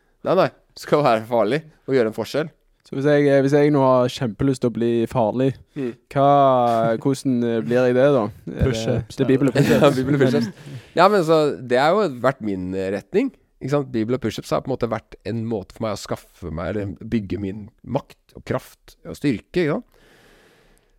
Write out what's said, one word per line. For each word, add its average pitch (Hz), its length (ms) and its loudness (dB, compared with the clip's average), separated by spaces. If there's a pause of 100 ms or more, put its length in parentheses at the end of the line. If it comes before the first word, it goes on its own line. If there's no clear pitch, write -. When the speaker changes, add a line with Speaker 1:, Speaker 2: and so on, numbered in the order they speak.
(260)
Speaker 1:
Nei, 151 120 2
nei, 156 120 2 (260)
du - 80 -20
skal 151 180 2
være 117 240 2
farlig 120 380 0 (240)
og 135 80 0
gjøre 113 160 2
en - 60 -10
forskjell. 135 320 -4 (300)
Speaker 2:
Så - 180 -14
hvis 135 80 -4
jeg, 147 240 4
eh, 139 160 6
hvis 139 80 2
jeg 147 200 4
nå 139 80 4
har 127 280 4
kjempelyst 131 540 -4
til 123 80 0
å - 20 -12
bli 113 160 0 (160)
farlig, 123 460 0 (260)
Speaker 1:
Mm. 123 140 -6 (180)
Speaker 2:
hva, 139 200 2 (680)
hvordan, 131 380 -2 (100)
eh, 117 160 0
blir 113 160 0
jeg 127 160 2
det 127 120 4 (100)
da? 117 80 2
Er - 320 -10
det, - 100 0
Speaker 3:
Push-ups, 120 520 -4
Speaker 2:
det - 40 -2
er 127 80 0
Bibel 131 220 2
og - 40 -4
Speaker 3:
eller? 139 120 4
Speaker 2:
pushups? - 140 4
Speaker 1:
<laughs> 156 40 4
Ja, 143 80 6
Bibel 131 240 0
og 135 60 4
pushups. 131 240 2 (480)
Ja, 170 120 4
men 202 160 4
så, 160 140 2 (240)
det 123 160 0
har 151 160 4
jo 208 140 0 (140)
vært 127 200 0
min, 98 220 -4 (100)
eh, 95 180 -4
retning, 190 380 -2 (320)
ikke 139 140 -4
sant? 135 180 -4
Bibel 113 240 -2
og 123 60 -6
pushups - 260 -6
har 147 160 -2
på 131 60 -6
en - 20 -2
måte 117 160 -4
vært - 280 -8 (120)
en 113 160 -6
måte 110 320 -8
for 113 80 -6
meg 107 80 -4
å 101 80 -10
skaffe - 480 -12
meg, 80 240 -6
eller 101 220 -6 (100)
bygge 110 340 -4
min 101 280 -8 (180)
makt - 520 -10
og - 80 -20
kraft - 500 -10 (100)
og 165 120 -14
styrke, 147 440 -4
ikke 160 160 0
sant? 247 80 -10 (1120)